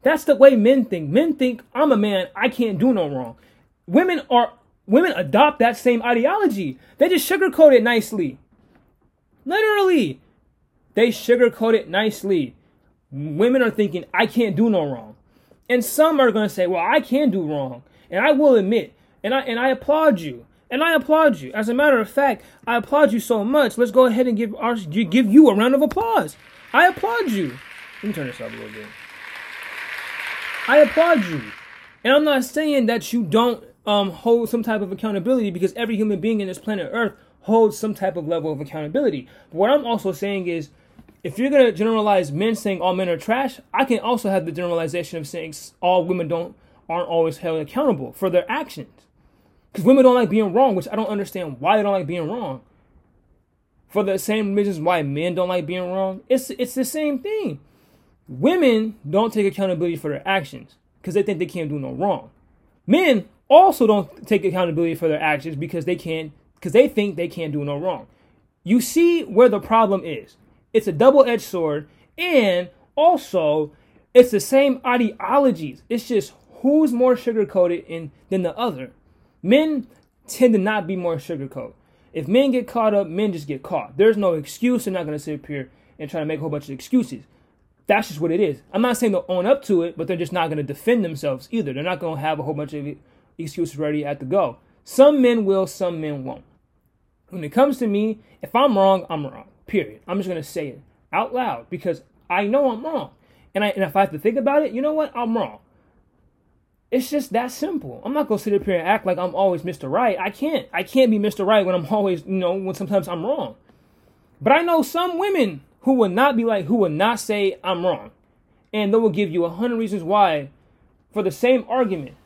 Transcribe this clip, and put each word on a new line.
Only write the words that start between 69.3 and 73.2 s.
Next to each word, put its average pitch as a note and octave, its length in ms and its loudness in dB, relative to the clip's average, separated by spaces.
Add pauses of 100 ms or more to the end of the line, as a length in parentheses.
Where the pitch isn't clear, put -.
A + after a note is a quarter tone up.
the G3+ 120 2
problem G#3+ 440 2
is. C#3 320 -12 (360)
It's A3 140 2
a F#3+ 60 -4
double-edged A#3+ 500 6
sword, D#3 460 -4 (300)
and G#3+ 500 2 (260)
also E3 800 0 (400)